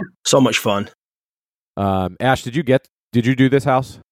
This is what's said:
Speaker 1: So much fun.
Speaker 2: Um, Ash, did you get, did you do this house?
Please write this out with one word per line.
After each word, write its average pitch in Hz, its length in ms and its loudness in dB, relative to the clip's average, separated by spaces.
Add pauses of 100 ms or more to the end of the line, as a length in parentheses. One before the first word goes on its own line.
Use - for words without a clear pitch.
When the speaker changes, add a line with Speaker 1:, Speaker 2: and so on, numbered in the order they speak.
(260)
Speaker 1:
So - 140 4
much 120 200 2
fun. 104 300 -4 (840)
Speaker 2:
Um, 95 440 -2
Ash, 127 240 -2
did 120 120 -10
you 131 80 -2
get, 127 240 0 (240)
did 117 140 0
you 131 100 0
do 131 140 4
this 135 140 2
house? 131 360 -2 (120)